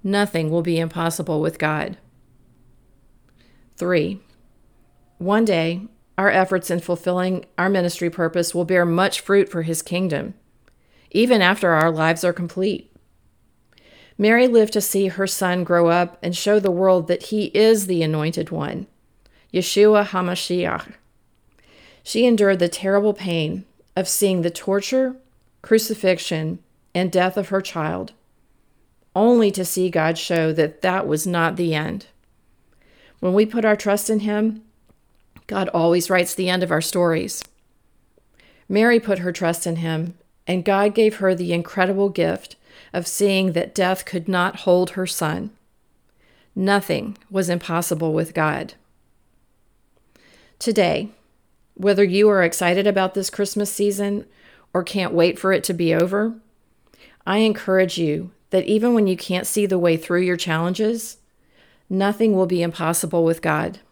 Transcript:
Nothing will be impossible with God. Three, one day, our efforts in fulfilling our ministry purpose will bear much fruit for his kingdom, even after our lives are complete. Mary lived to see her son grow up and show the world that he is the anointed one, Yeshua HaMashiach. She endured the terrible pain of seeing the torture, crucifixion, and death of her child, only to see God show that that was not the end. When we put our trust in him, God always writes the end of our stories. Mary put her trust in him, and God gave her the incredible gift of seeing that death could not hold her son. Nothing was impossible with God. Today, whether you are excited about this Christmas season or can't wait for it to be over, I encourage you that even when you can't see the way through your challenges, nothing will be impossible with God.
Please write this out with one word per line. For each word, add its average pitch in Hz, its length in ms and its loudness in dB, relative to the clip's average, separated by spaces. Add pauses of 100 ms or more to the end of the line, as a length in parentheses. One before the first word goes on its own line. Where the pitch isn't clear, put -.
Nothing 196 480 0
will 170 100 0
be 165 160 0
impossible 165 640 -2
with 160 160 -4
God. 151 400 -4 (1800)
Three, 175 440 -2 (1000)
one 208 280 0
day, 170 360 0 (360)
our 196 120 2
efforts 185 400 2
in 175 100 0
fulfilling 180 680 -2 (120)
our 185 120 0
ministry 175 400 0
purpose 170 440 -2
will 175 120 0
bear 175 200 2
much 180 340 0
fruit 196 300 2
for 165 140 -4
his 160 180 -4
kingdom, 175 520 -4 (760)
even 233 300 4
after 185 300 4
our 160 200 4
lives 160 320 0
are 175 100 0
complete. 185 580 -6 (1300)
Mary 233 300 6
lived 220 260 6
to 208 80 2
see 196 260 0
her 190 200 -2
son 180 380 -2
grow 175 220 4
up 175 360 2
and 175 140 -4
show 208 220 2
the 196 120 0
world 180 360 2
that 175 160 -2
he 214 300 -4
is 214 340 4
the 175 140 0
anointed 156 480 -2
one, 160 380 -8 (680)
Yeshua 208 540 4
HaMashiach. 180 840 -4 (1080)
She - 240 0
endured 202 340 4
the 175 100 2
terrible 202 440 0
pain 175 520 -4 (300)
of 185 120 -2
seeing 190 340 0
the 170 80 0
torture, 254 680 -2 (440)
crucifixion, 180 1000 0 (340)
and 180 180 -2
death 185 240 2
of 190 140 -4
her 190 120 0
child, 175 520 -6 (1000)
only 220 380 4
to 190 140 -4
see 180 240 -2
God 165 280 0
show 160 360 0
that 156 280 0
that 185 260 -2
was 156 200 -2
not 165 300 0
the 165 160 -2
end. 156 340 -6 (1120)
When 180 140 0
we 214 120 4
put 220 200 -2
our 214 100 4
trust 208 340 -2
in 220 100 0
him, 214 420 -2 (840)
God 190 220 -4
always 170 400 2
writes 180 240 0
the 185 160 -2
end 180 140 0
of 175 80 -2
our 160 100 0
stories. 170 600 -2 (1300)
Mary 226 300 4
put 202 200 -2
her 175 120 -4
trust 170 360 -4
in 165 100 -4
him, 165 380 -4 (320)
and 180 160 -2
God 202 320 2
gave 214 220 2
her 190 180 2
the 175 180 -4
incredible 190 560 0
gift - 460 -4 (380)
of 175 140 -4
seeing 190 460 0
that 170 220 -4
death 185 300 0
could 170 220 -6
not 185 300 0
hold 180 340 2
her 185 160 -6
son. 180 440 -4 (1040)
Nothing 196 640 -2 (120)
was 190 200 -2
impossible 170 640 -2
with 160 200 -2
God. 151 400 -2 (1900)
Today, 202 500 0 (640)
whether 202 280 2
you 202 260 4
are 196 140 4
excited 180 440 0
about 190 260 0
this 190 160 -4
Christmas 202 420 -4
season 202 540 -2 (480)
or 185 100 -2
can't 185 300 -4
wait 170 240 2
for 190 140 0
it 185 140 0
to 190 80 -2
be 165 200 0
over, 196 420 0 (880)
I 196 140 0
encourage 190 580 2
you 165 340 -2 (180)
that 185 160 2
even 220 280 2
when 214 140 4
you 185 100 0
can't - 300 -4
see 208 180 0
the 185 140 0
way 170 180 2
through 175 240 -2
your 180 160 0
challenges, 185 800 -2 (720)
nothing 208 440 2
will 185 120 2
be 175 160 -2
impossible 165 640 -2
with 165 160 0
God. 165 380 -2 (120)